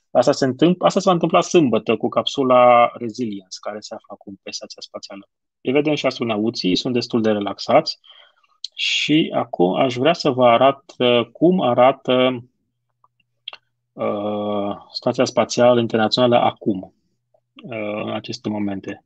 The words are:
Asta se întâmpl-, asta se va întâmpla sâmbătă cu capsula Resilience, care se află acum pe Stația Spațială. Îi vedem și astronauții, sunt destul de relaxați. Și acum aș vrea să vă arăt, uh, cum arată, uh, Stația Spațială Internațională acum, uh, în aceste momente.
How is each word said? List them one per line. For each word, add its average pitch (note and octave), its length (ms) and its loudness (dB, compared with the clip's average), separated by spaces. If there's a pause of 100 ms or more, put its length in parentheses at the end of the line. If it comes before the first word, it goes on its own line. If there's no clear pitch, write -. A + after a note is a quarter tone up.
(120)
Asta B2+ 200 2
se C#3 140 -2
întâmpl-, D3+ 400 0
asta D#3+ 140 0
se F#3 80 -4
va F#3 60 4
întâmpla E3+ 280 0
sâmbătă A#2 540 0
cu A2+ 140 -4
capsula B2 840 4
Resilience, G#2+ 680 -10
care G#2+ 180 -10
se - 140 -18
află - 160 -18
acum G2+ 340 -20
pe G#2 80 -16
Stația - 300 -16
Spațială. - 480 -20 (320)
Îi B2+ 100 -4
vedem D3 240 0
și C#3 100 -4
astronauții, A2+ 680 -2
sunt B2 180 -4
destul A#2+ 280 -2
de A2 100 2
relaxați. G#2 680 -2 (760)
Și - 600 0
acum F3+ 400 0
aș B2+ 200 0
vrea C3+ 180 2
să E3 160 -2
vă B2+ 160 2
arăt, B2 380 4 (140)
uh, A#2+ 340 2
cum F3+ 300 2
arată, B2+ 840 2 (1500)
uh, G#2 840 -6 (160)
Stația - 340 -2
Spațială A#2+ 540 2
Internațională A#2 560 2
acum, - 580 -2 (720)
uh, G#2+ 400 -8
în A2 80 -8
aceste G#2+ 380 -10
momente. G2+ 560 -8